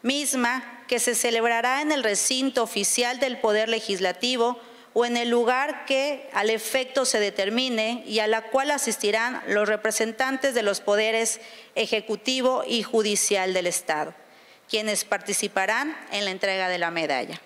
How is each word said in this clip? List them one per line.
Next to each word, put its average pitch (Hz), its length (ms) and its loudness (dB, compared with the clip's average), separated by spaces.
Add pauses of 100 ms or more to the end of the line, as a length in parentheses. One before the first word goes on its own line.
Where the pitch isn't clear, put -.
misma 254 880 -2
que 247 100 2
se 233 160 0
celebrará 233 680 2
en 311 100 2
el 269 120 0
recinto 254 580 0
oficial 240 560 0
del 247 200 -2
Poder 214 300 2
Legislativo 226 880 0 (360)
o 233 100 4
en 240 140 0
el 240 100 0
lugar 247 560 2
que 269 480 0
al 208 160 2
efecto 254 560 0
se 240 160 2
determine 220 840 0
y 214 140 0
a 214 60 2
la 220 220 2
cual 269 220 0
asistirán 233 760 0
los 208 220 2
representantes 226 840 0
de 226 80 2
los 202 180 0
poderes 220 600 2 (340)
ejecutivo 240 920 0
y 233 160 0
judicial 202 720 2
del 180 140 0
Estado, 160 480 -2 (560)
quienes 214 340 -2
participarán 208 920 -2 (180)
en 202 120 -2
la 196 60 -2
entrega 190 400 0
de 180 80 -2
la 170 120 0
medalla. 143 560 -2